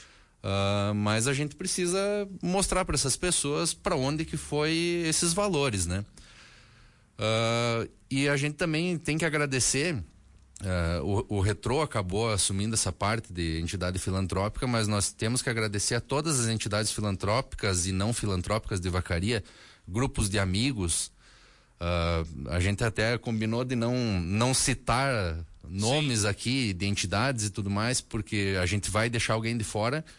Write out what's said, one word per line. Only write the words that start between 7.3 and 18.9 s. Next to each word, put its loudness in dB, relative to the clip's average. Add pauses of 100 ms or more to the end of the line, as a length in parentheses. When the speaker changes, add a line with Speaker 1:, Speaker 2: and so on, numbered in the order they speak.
Speaker 1:
e 2
a 4
gente 0
também 0
tem -2
que 2
agradecer, 0 (600)
ah, 0
o, 0
o 2
Retrô 2
acabou 0
assumindo 0
essa 0
parte -2
de -2
entidade -2
filantrópica, -2
mas 2
nós 0
temos -2
que -2
agradecer 0
a 0
todas 0
as 2
entidades 0
filantrópicas 0
e 0
não 2
filantrópicas -2
de -4
Vacaria, 0 (440)